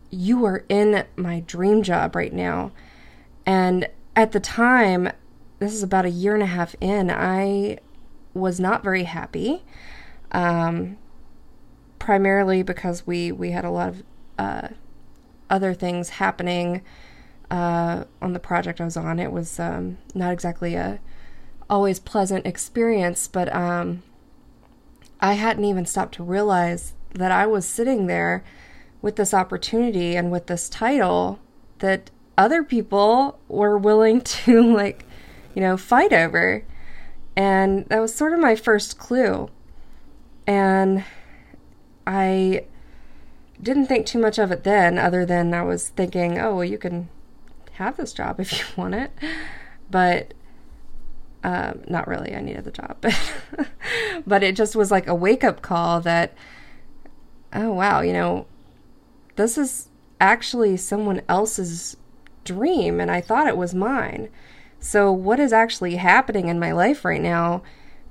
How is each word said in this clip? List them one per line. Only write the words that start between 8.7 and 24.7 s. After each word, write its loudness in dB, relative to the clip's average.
very 0
happy, -6
um, 0
primarily 2
because -6
we, -4
we -6
had -4
a -4
lot -2
of, -14
uh, -6
other 0
things -4
happening, -2
uh, -2
on -4
the -6
project -4
I -4
was -6
on. -4
It -4
was, -8
um, -6
not -2
exactly -6
a -6
always 2
pleasant -2
experience, 0
but, -2
um, -2